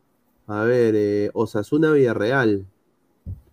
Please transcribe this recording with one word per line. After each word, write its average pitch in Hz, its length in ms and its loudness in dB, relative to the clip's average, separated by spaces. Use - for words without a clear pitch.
A 107 160 -4
ver, 117 320 2
eh, 104 360 0
Osasuna 113 600 -2
Villarreal. 113 760 0